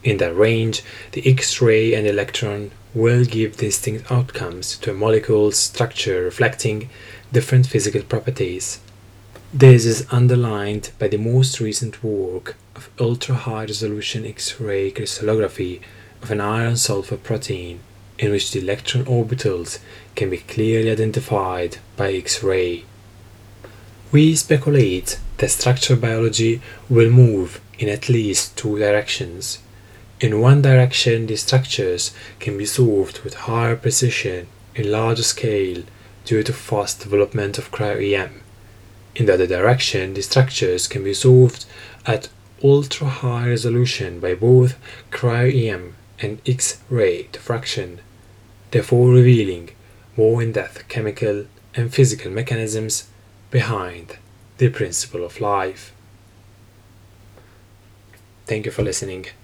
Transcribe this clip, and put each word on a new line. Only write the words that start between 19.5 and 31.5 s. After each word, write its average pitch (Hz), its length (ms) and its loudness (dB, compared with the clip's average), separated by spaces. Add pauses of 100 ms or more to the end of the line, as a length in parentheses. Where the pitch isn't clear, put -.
can 98 160 -4
be 87 80 -4
clearly 113 520 -2
identified 101 880 -2 (180)
by 98 160 -2
X-ray. 90 720 -2 (1300)
We 156 240 6
speculate 131 840 0 (200)
that 101 120 0
structural 127 480 2
biology 113 640 0 (260)
will 117 220 6
move 113 500 6 (180)
in 107 100 -4
at 104 200 -4
least 110 480 -2
two 104 220 -4
directions. 101 800 -2 (640)
In 107 200 0
one 135 220 6
direction, 127 640 4
the 107 100 -4
structures 101 760 -2 (280)